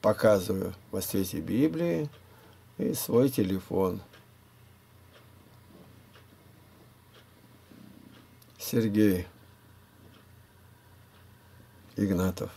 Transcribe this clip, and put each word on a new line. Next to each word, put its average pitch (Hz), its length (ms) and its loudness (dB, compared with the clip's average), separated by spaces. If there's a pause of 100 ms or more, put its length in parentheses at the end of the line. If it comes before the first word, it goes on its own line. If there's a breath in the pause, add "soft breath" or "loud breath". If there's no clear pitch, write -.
Показываю 98 720 2 (180)
«Во - 100 -4
свете 98 400 -4
Библии» 160 680 -2 (680 soft breath)
и - 180 -4
свой 120 340 2
телефон. 95 720 -2 (4000)
Сергей 104 680 2 (2750)
Игнатов. 92 600 0